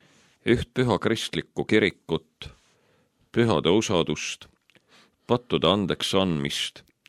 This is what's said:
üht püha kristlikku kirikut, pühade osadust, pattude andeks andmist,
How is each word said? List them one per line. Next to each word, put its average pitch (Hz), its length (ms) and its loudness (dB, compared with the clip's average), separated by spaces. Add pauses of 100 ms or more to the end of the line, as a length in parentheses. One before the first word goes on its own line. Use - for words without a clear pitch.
(460)
üht 123 280 0
püha 120 260 0
kristlikku - 680 -4
kirikut, - 840 -2 (800)
pühade 101 380 2
osadust, 87 760 0 (840)
pattude 85 400 0
andeks 90 480 0
andmist, 80 680 -2 (240)